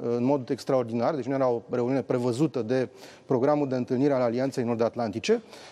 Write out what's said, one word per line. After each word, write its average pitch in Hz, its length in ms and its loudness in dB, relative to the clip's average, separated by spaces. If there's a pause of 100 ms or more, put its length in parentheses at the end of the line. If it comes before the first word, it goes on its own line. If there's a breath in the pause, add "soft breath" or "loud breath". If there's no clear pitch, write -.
(160)
în 120 80 0
mod 135 260 0
extraordinar, 123 640 0
deci 127 100 -4
nu 135 100 -4
era 131 140 2
o 120 120 0 (100)
reuniune 123 320 0
prevăzută 127 600 0
de 123 260 0 (360 loud breath)
programul 139 440 2
de 127 60 -2
întâlnire 127 380 0
al 127 80 2
Alianței 127 440 0
Nord-Atlantice. 117 760 0 (300 loud breath)